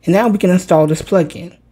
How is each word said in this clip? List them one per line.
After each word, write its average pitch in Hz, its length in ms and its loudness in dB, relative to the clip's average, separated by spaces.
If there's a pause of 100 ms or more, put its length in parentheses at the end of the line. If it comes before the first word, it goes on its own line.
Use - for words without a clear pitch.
and 170 80 0
now 214 140 2
we 208 100 0
can 190 140 0
install 165 380 2
this 156 120 -2
plugin. - 560 -4 (160)